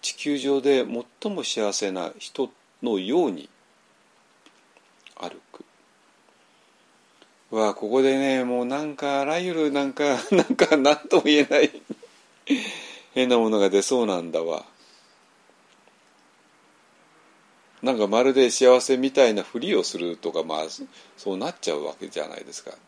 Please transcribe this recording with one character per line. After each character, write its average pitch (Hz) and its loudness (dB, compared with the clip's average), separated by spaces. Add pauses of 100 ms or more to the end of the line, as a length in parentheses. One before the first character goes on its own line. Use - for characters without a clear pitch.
地 - -8
球 147 -4
上 139 0
で 135 4 (340)
最 208 -6
も 160 -6
幸 107 -2
せ 98 -4
な 87 -6
人 - -6 (320)
の 113 -2
よ 135 0
う 120 -2
に 76 -12 (1700)
歩 - -14 (140)
く。 - -20 (1900)
わ 110 2
あ、 - -6
こ 107 -8
こ 131 2
で 135 4
ね、 135 0
も 123 -2
う - -2
な 135 -4
ん 151 -10
か 143 -2
あ 139 0
ら 160 -2
ゆ 180 -4
る 156 0
な 139 -2
ん 135 -6
か、 143 0
<laughs> - -2
な 180 6
ん - -2
か 160 4
な 139 6
ん - -2
と - 2
も - 2
言 147 6
え 143 6
な 147 2
い 147 4 (760)
<laughs> - -6
変 127 0
な 123 4
も 113 4
の 110 2
が 98 4
出 98 4
そ 123 2
う - -2
な 92 -2
ん 85 -10
だ 82 0
わ。 82 -6 (3250)
な 127 0
ん 120 -2
か 104 2
ま 107 2
る 131 4
で 127 4
幸 127 6
せ 135 0
み 131 -2
た 135 4
い 110 2
な 98 -2
ふ - -10
り 180 -2
を 92 2
す - -8
る 85 -6
と 82 -8
か、 82 -4
ま 78 -6
あ、 80 -6 (500)
そ - -8
う 95 -6
な 123 -6
っ 180 -16
ち - -6
ゃ 78 -2
う 73 -6
わ 76 -8
け 104 -14
じ - -8
ゃ 78 -8
な 78 -14
い - -16
で - -20
す - -16
か。 - -18 (160)